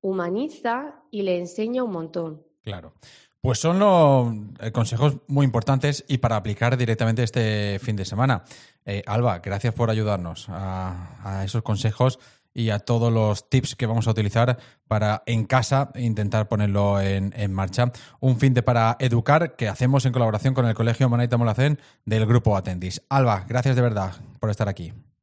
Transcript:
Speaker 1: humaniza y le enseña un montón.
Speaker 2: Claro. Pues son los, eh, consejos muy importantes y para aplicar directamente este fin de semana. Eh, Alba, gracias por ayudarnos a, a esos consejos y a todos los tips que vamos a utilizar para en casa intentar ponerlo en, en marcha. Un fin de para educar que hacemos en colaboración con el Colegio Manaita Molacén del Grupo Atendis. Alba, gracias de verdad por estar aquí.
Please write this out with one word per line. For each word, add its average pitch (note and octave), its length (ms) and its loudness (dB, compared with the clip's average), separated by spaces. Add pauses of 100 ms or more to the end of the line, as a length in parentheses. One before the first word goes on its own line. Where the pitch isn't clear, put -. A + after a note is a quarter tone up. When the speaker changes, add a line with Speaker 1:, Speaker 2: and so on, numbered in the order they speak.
Speaker 1:
humaniza A#3 1080 -6
y G#3 120 -6
le F#3 160 0
enseña A3 460 -4
un A3 80 -4
montón. D#3+ 540 -8 (160)
Speaker 2:
Claro. F#2+ 320 -12 (460)
Pues B2+ 180 0
son F3 200 0
los, C#3+ 560 6 (260)
eh, A2+ 100 -6
consejos B2 460 0 (100)
muy C#3 200 2
importantes C3 640 0
y C3 100 -2
para A2+ 180 0
aplicar G#2+ 400 -2
directamente A2+ 460 0
este G#2+ 560 -2
fin G#2 180 -4
de G2 80 -4
semana. A#2 400 0 (400)
Eh, G2+ 220 -6
Alba, G#2+ 320 0
gracias G2+ 340 -4
por A#2 160 -2
ayudarnos G2+ 640 -2
a, F#2 760 -8
a G2 200 -6
esos A2 180 -4
consejos A2 560 0 (340)
y A2+ 180 -2
a G2+ 100 -2
todos A#2 300 0
los G#2+ 380 0
tips - 280 0
que B2 100 -6
vamos A2+ 220 0
a - 20 2
utilizar A2+ 480 0 (300)
para G#2+ 360 0
en A2+ 220 -2
casa C3+ 480 2
intentar A2 540 -2
ponerlo G2+ 520 2
en, G2 340 -2
en G2+ 180 -4
marcha. G2 400 0 (280)
Un B2+ 180 2
fin C3+ 140 4
de A#2+ 100 2
para A#2 360 2
educar C3+ 580 2
que A2 120 -2
hacemos B2+ 360 2
en B2+ 80 0
colaboración A#2 400 0
con B2+ 140 0
el A2 80 2
Colegio A#2 340 2
Manaita A#2+ 300 2
Molacén B2 400 2 (260)
del A2 220 2
Grupo A2 300 6
Atendis. F#2 520 -6
Alba, A#2 400 2
gracias B2+ 260 0
de B2 80 2
verdad G#2 300 0 (260)
por A2 120 -2
estar G#2 180 -2
aquí. F2 240 -8 (300)